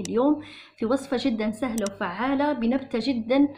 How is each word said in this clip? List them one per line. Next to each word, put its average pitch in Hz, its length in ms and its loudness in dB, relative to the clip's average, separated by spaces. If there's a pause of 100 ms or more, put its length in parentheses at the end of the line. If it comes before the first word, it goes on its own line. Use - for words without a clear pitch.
اليوم 269 340 2 (360)
في - 80 -2
وصفة 262 320 0 (120)
جدا 220 220 0
سهلة 220 400 -2
وفعالة، 262 640 0
بنبتة 247 480 0
جدا 254 460 2 (100)